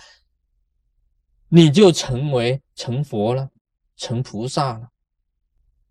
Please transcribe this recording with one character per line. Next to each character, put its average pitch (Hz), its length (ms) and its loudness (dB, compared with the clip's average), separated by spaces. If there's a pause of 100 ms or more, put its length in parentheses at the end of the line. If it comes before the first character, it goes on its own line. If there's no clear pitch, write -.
(1500)
你 165 220 8
就 185 200 6
成 143 420 -4
为 123 280 -2 (140)
成 127 280 -8
佛 117 320 -4
了， 135 140 -6 (480)
成 120 260 -6
菩 107 240 -10
萨 135 320 -4
了。 117 120 -20 (1000)